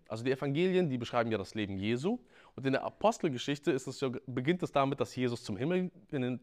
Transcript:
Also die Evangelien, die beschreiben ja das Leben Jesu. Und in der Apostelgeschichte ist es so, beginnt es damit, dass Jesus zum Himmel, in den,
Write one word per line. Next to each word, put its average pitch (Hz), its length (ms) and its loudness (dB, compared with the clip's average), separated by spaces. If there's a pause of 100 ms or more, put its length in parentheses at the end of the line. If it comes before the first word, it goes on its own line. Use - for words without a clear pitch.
Also 110 160 -6
die 127 80 2
Evangelien, 160 580 2
die 127 80 0
beschreiben 117 340 0
ja 107 60 2
das 95 180 -6
Leben 98 220 -2
Jesu. 123 420 0 (360)
Und 131 100 -4
in 135 80 4
der 131 100 2
Apostelgeschichte 151 880 0
ist 135 160 0
es 131 120 -8
so, 131 120 0 (160)
beginnt 131 360 0
es 147 100 -2
damit, 139 260 2
dass - 160 -2
Jesus 123 280 0
zum 110 120 -4
Himmel, 180 360 0 (200)
in 143 100 -2
den, 123 220 -2